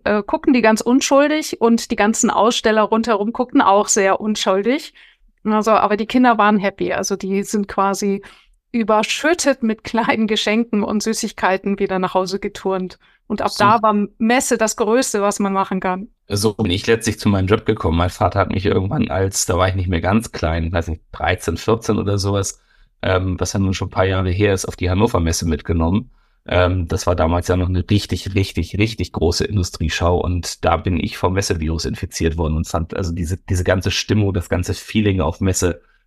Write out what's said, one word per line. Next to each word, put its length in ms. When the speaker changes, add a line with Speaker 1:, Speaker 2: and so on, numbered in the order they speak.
Speaker 1:
äh, 180
gucken 300
die 80
ganz 180
unschuldig 800
und 320
die 60
ganzen 320
Aussteller 540
rundherum 500
guckten 280
auch 280
sehr 320
unschuldig. 720
Also, 280
aber 260
die 100
Kinder 300
waren 200
happy, 360
also 240
die 260
sind 240
quasi 540
überschüttet 920
mit 200
kleinen 440
Geschenken 560
und 200
Süßigkeiten 760
wieder 200
nach 140
Hause 260
geturnt. 600
Und 140
ab 80
Speaker 2:
So. 140
Speaker 1:
da 180
war 260
Messe 400
das 200
Größte, 440
was 180
man 140
machen 260
kann. 280
Speaker 2:
So 260
bin 180
ich 160
letztlich 320
zu 100
meinem 180
Job 180
gekommen. 320
Mein 120
Vater 300
hat 120
mich 140
irgendwann 440
als, 360
da 120
war 100
ich 80
nicht 120
mehr 140
ganz 300
klein, 400
weiß 160
nicht, 240
dreizehn, 460
vierzehn 400
oder 200
sowas, 440
ähm, 380
was 140
ja 60
nun 140
schon 140
ein 40
paar 140
Jahre 260
her 220
ist, 120
auf 100
die 140
Hannover 300
Messe 280
mitgenommen. 640
Ähm, 400
das 200
war 80
damals 320
ja 80
noch 140
eine 200
richtig, 460
richtig, 420
richtig 360
große 320
Industrieschau 760
und 460
da 120
bin 220
ich 180
vom 160
Messevirus 520
infiziert 520
worden 200
und 100
fand 280
also 180
diese, 240
diese 260
ganze 280
Stimmung, 420
das 160
ganze 240
Feeling 480
auf 180
Messe 420